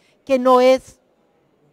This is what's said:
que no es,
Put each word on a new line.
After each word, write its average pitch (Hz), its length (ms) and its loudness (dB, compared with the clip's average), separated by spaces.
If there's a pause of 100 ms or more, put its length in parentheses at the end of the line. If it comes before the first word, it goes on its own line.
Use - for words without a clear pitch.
(260)
que 269 140 -4
no 254 200 0
es, 254 400 -2 (720)